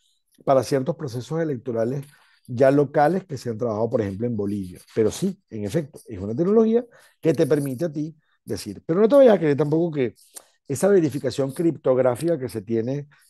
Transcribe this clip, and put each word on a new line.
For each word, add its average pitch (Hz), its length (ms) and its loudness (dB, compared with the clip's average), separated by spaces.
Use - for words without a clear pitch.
para 135 180 4
ciertos 139 340 -2
procesos 131 440 -8
electorales 127 640 -4
ya 135 240 4
locales 147 540 2
que 131 140 -12
se - 100 -10
han 110 100 -6
trabajado, 113 300 -2
por 117 120 0
ejemplo, 101 260 -4
en 120 100 -4
Bolivia. 101 440 -6
Pero 110 160 2
sí, - 380 -6
en 107 160 -10
efecto, 139 420 -6
es 110 120 -14
una 101 160 -6
tecnología 220 500 2
que 160 120 2
te 151 140 2
permite 143 400 0
a 160 60 -6
ti 151 220 -8
decir, 104 400 -10
pero 170 160 0
no 220 80 4
te 240 60 4
vayas 254 220 8
a - 20 2
creer 151 180 2
tampoco 156 360 0
que 127 220 -2
esa 143 220 0
verificación 139 640 0
criptográfica 135 840 0
que 127 100 -6
se 110 140 -8
tiene 120 460 -4